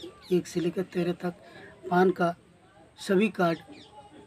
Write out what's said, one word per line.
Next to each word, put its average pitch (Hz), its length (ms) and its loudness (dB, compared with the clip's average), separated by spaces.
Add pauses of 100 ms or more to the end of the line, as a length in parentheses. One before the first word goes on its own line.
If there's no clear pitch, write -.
(320)
एक 175 160 0
से - 120 -4
लेकर 170 260 -2
तेरह 175 360 -2
तक 175 120 -6 (560)
पान 180 220 6
का 170 220 0 (680)
सभी 202 320 2
card 165 280 0 (680)